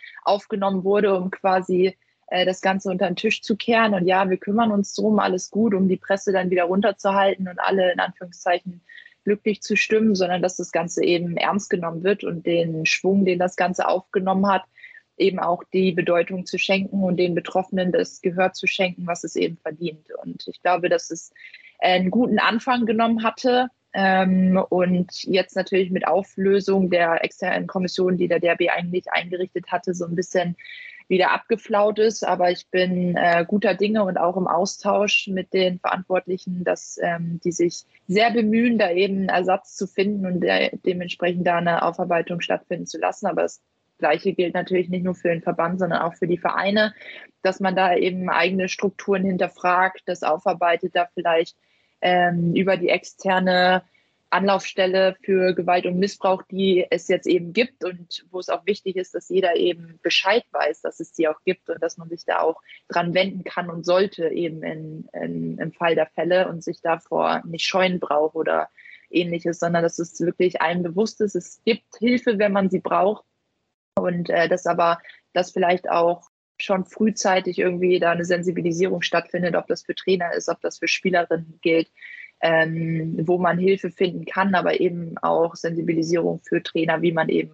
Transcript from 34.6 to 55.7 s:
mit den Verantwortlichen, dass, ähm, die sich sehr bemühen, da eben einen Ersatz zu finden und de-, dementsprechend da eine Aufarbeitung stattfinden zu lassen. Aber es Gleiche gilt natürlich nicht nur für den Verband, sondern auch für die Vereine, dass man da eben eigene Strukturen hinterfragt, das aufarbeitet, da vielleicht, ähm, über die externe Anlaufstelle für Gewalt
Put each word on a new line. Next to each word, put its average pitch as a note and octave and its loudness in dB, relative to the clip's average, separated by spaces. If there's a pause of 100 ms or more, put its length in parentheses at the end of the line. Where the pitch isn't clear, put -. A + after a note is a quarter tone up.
mit F#3 -6
den F#3 0
Verantwortlichen, F#3 -4
dass, - -4
ähm, E3+ -4
die F3 0
sich F3 -2 (240)
sehr G#3+ 2
bemühen, A3+ 2
da G3+ 2
eben F#3+ 0
einen F#3+ -2
Ersatz F#3 0
zu G3 -6
finden G3 -2
und F3+ -2
de-, F#3 0 (140)
dementsprechend F3 -2
da F3 2
eine E3+ 0
Aufarbeitung F3 -2
stattfinden F3+ -4
zu D#3+ -12
lassen. F3+ -2
Aber E3+ -2
es - -4 (400)
Gleiche E3+ 0
gilt F3 -2
natürlich F3+ -2
nicht F3+ -4
nur F3+ -2
für F3 -2
den E3+ -2
Verband, E3+ -2
sondern E3+ 0
auch E3+ -4
für F3+ -4
die E3+ 0
Vereine, G#3 0 (500)
dass F#3+ 0
man F#3 0
da F#3 4
eben F#3 0
eigene F#3 2
Strukturen F#3+ -2
hinterfragt, F#3 0
das F3 -6
aufarbeitet, F3 0
da F3 0
vielleicht, E3+ 0 (460)
ähm, F3 2
über F#3 2
die F3 0
externe F#3 2 (480)
Anlaufstelle F#3+ 2
für F#3 2
Gewalt F3 0